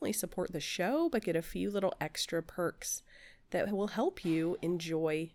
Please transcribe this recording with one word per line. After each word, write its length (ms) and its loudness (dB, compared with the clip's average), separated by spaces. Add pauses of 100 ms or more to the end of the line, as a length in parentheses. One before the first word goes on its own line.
only 100 0
support 400 -2
the 80 -4
show, 480 2
but 160 0
get 120 2
a 60 2
few 280 -2
little 300 2
extra 420 -2
perks 600 -4 (480)
that 200 2
will 180 0
help 360 0
you 380 2
enjoy 720 0